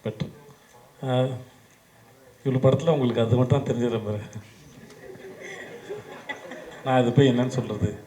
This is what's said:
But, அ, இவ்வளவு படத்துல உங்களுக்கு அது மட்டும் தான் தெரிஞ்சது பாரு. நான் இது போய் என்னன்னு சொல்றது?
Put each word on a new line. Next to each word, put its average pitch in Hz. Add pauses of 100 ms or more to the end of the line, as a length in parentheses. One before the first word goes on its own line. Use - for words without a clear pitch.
But, 107 (920)
அ, 127 (1120)
இவ்வளவு 131
படத்துல 165
உங்களுக்கு 120
அது 110
மட்டும் 135
தான் 127
தெரிஞ்சது 117
பாரு. 104 (2750)
நான் 127
இது 117
போய் 135
என்னன்னு 123
சொல்றது? 107 (120)